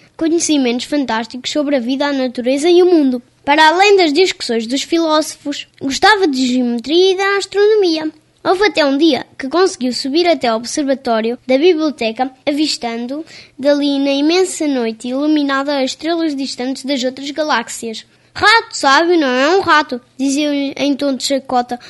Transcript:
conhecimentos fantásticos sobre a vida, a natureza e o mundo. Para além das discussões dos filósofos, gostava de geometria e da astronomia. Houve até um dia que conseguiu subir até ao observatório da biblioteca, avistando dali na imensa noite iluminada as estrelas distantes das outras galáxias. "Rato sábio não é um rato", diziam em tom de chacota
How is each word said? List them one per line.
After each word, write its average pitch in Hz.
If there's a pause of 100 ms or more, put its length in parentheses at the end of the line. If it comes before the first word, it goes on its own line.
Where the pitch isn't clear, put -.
(180)
conhecimentos 294
fantásticos 240
sobre 294
a -
vida, 269
a 285
natureza 262
e 349
o 349
mundo. 277 (240)
Para 311
além 392
das 349
discussões 247
dos 262
filósofos, 311 (120)
gostava 381
de 262
geometria 254
e 359
da 392
astronomia. 381 (380)
Houve 370
até 330
um 277
dia 294 (100)
que 269
conseguiu 320
subir 311
até 285
ao 226
observatório 240
da 254
biblioteca, 277 (120)
avistando 277 (320)
dali 285
na 277
imensa 311
noite 233
iluminada 277
as 262
estrelas 330
distantes 262
das 262
outras 269
galáxias. 240 (260)
"Rato 453
sábio 320
não 277
é 262
um 392
rato", 302 (160)
diziam 277
em 285
tom 277
de 247
chacota 254 (100)